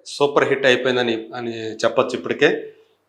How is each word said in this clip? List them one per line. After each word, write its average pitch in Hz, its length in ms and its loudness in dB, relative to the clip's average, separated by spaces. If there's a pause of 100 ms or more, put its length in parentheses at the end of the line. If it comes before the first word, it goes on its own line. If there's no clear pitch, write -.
సూపర్ 143 380 2
హిట్ 135 220 0
అయిపోయిందని, 123 680 2
అని 113 400 -8
చెప్పొచ్చు 123 420 0
ఇప్పటికే. - 560 0 (360)